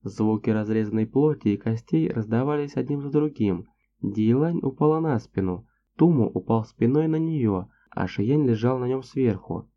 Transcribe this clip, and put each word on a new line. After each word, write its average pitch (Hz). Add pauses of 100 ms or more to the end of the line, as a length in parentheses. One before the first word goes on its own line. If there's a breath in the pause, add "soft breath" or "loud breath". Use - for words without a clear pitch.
Звуки 107
разрезанной 110
плоти 143
и 101
костей 117
раздавались 131
одним 139
за 143
другим. 123 (340)
Диелань 117
упала 151
на 156
спину, 95 (280)
Туму 156
упал 113
спиной 139
на 156
нее, 131 (220 soft breath)
а -
Шиянь 135
лежал 120
на 123
нем 131
сверху. 104